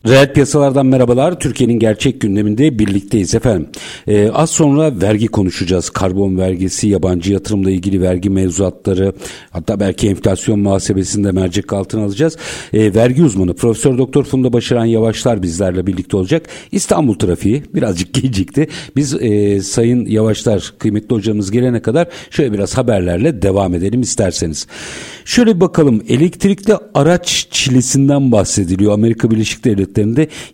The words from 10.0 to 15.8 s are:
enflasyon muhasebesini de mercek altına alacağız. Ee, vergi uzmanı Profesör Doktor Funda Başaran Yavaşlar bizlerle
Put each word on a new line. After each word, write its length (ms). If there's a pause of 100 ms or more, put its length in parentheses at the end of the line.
enflasyon 520
muhasebesini 640
de 80
mercek 400
altına 320
alacağız. 320 (360)
Ee, 220
vergi 280
uzmanı 320
Profesör 440
Doktor 260
Funda 280
Başaran 320
Yavaşlar 580
bizlerle 440